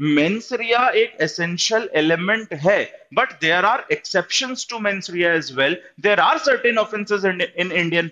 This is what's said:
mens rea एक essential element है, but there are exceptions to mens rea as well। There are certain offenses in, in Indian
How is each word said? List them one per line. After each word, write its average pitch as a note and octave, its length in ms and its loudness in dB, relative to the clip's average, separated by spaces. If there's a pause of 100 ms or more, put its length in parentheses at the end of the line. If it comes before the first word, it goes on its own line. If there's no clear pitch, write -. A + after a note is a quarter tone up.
mens D3+ 520 0
rea A#3 360 2
एक A#3 320 2
essential E3+ 760 -2
element F3 580 0
है, D#3+ 540 -2 (120)
but B3+ 120 2
there E3+ 340 0
are A#3 160 2 (120)
exceptions B3 760 -2
to A#3 140 -8
mens G3 300 -4
rea E3+ 300 0
as C3 120 -8
well। C#3 220 0 (260)
There G3+ 200 4
are B3 180 4 (100)
certain A#3+ 300 2
offenses G#3 460 -2
in, F3+ 180 0 (180)
in F3+ 120 -2
Indian E3+ 400 0